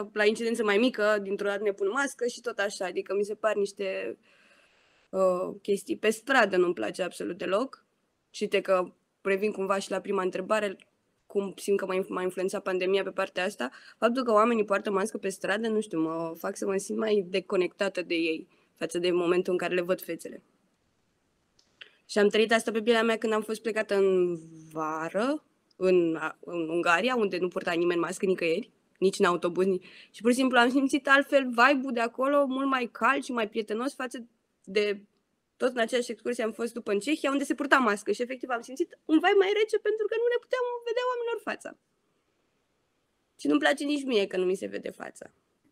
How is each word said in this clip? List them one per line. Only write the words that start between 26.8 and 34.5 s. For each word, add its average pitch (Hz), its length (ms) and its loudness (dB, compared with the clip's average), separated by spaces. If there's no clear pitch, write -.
unde 196 220 0
nu 180 100 0
purta 180 240 -4
nimeni 175 280 2
mască 180 260 -2
nicăieri, 175 440 0
nici 190 200 2
în 196 60 4
autobuz, 175 420 2
nici, 185 180 0
și - 120 -20
pur 233 80 4
și 247 60 4
simplu 254 220 4
am 240 120 6
simțit 269 380 0
altfel 277 400 6
vibe-ul 254 440 4
de 233 80 -2
acolo, 269 460 2
mult 262 200 -2
mai 254 260 0
cald 262 320 0
și - 80 -8
mai 226 160 -2
prietenos 226 460 -4
față 254 320 -10